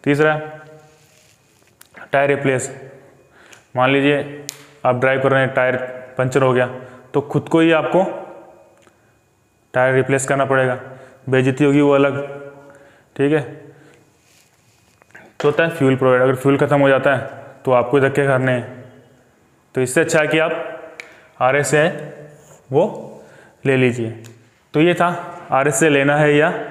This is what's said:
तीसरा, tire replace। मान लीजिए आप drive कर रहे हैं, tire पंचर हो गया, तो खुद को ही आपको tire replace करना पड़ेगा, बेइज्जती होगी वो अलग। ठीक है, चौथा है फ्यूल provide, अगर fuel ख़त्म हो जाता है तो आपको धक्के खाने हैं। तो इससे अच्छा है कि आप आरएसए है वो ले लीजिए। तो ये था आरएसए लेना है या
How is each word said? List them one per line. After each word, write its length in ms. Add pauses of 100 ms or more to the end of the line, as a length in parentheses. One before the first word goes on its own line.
तीसरा, 280 (1800)
tire 160
replace। 420 (1040)
मान 140
लीजिए 540 (400)
आप 120
drive 260
कर 100
रहे 100
हैं, 120
tire 220 (420)
पंचर 240
हो 100
गया, 140 (480)
तो 60
खुद 280
को 120
ही 120
आपको 300 (1700)
tire 200
replace 320
करना 180
पड़ेगा, 340 (500)
बेइज्जती 360
होगी 160
वो 120
अलग। 280 (960)
ठीक 160
है, 100 (2000)
चौथा 220
है 60
फ्यूल 260
provide, 260
अगर 120
fuel 240
ख़त्म 220
हो 80
जाता 260
है 160 (340)
तो 80
आपको 280
धक्के 260
खाने 260
हैं। 320 (920)
तो 60
इससे 200
अच्छा 200
है 60
कि 120
आप 580 (440)
आरएसए 380
है 520 (420)
वो 500 (440)
ले 100
लीजिए। 460 (520)
तो 60
ये 140
था 120 (460)
आरएसए 360
लेना 280
है 180
या 180 (180)